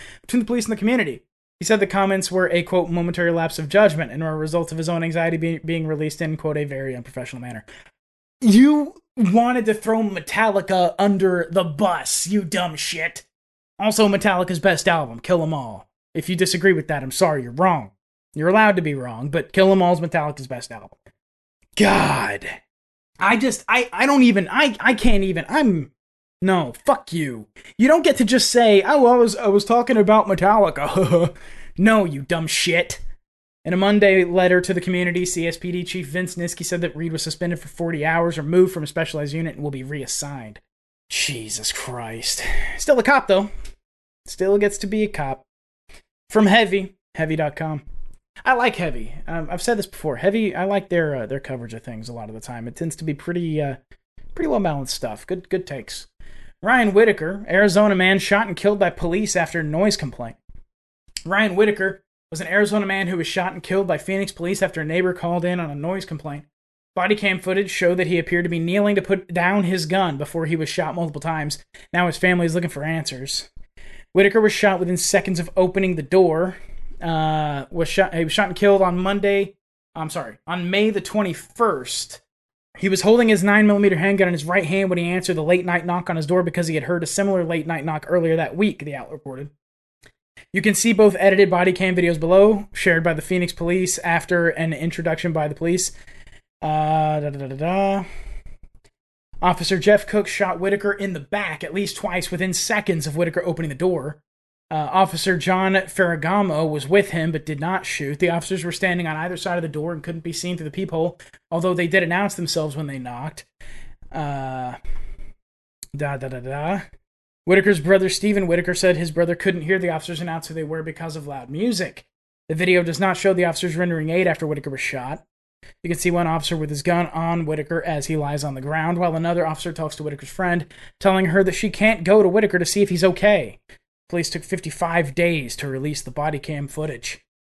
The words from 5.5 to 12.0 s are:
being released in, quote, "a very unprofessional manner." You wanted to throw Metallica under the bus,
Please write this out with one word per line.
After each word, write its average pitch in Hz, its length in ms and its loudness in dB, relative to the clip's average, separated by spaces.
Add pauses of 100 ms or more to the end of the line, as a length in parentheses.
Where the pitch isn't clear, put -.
being 160 300 -4
released 156 340 -4
in, 156 160 -4
quote, 151 200 -4
"a 147 60 -2
very 135 320 -8
unprofessional 123 460 -12
manner." 120 240 -14 (760)
You 277 600 6 (160)
wanted 233 480 4
to 214 80 2
throw 220 280 0
Metallica 196 960 0
under 185 520 4
the 180 120 2
bus, 165 640 -2